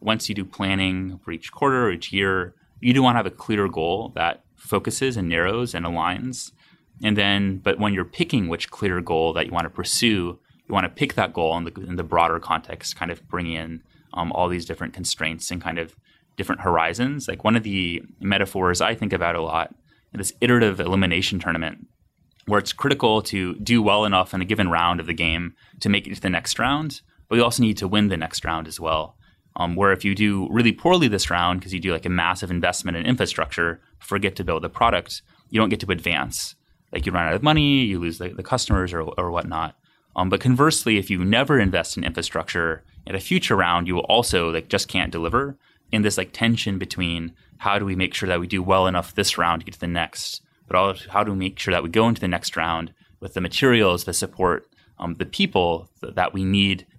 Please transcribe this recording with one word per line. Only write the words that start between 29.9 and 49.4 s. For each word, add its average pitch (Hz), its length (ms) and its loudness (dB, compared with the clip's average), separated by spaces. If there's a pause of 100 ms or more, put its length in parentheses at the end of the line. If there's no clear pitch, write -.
if 92 120 0
you 98 120 2
do 101 340 2
really 113 220 4
poorly 170 340 4
this 104 240 0
round, 87 320 2
'cause 95 100 -10
you 95 60 -4
do, 87 140 0
like, 82 140 -2
a 90 40 0
massive 90 400 0
investment 87 460 0
in 82 100 -4
infrastructure, 85 760 0 (200)
forget 98 360 -2
to 95 80 -8
build 85 200 -2
the 87 40 -6
product, 104 540 0 (280)
you 110 100 2
don't 110 80 4
get 101 120 0
to 98 120 -2
advance. 78 640 -4 (360)
Like, 85 140 -4
you 92 60 -2
run 85 160 0
out 82 60 0
of 104 100 -2
money, 147 400 4
you 95 160 -2
lose 85 180 -4
the, 90 120 -8
the 87 120 -10
customers 92 500 0
or, 82 100 -2
or 87 280 -4
whatnot. 82 460 -4 (400)
Um, 92 120 0
but 95 120 2
conversely, 123 580 4
if 95 100 -2
you 90 160 0
never 127 360 4
invest 92 360 0
in - 60 -4
infrastructure, 82 800 -4 (240)
at 95 80 -6
a 95 60 -4
future 175 360 0
round, 87 300 2
you 90 80 -2
will 87 80 2
also, 92 480 2
like, 80 180 -4
just - 200 0
can't 90 240 -2
deliver. 113 440 -2 (360)
In 107 100 2
this, 104 160 0
like, 95 140 -6
tension 113 460 0
between 85 540 -4 (260)
how 101 200 0
do 101 60 0
we 95 100 -2
make 92 200 0
sure 98 140 -4
that 87 120 2
we 87 60 -4
do 92 160 -2
well 92 240 4
enough 92 280 -2
this - 240 0
round 85 220 2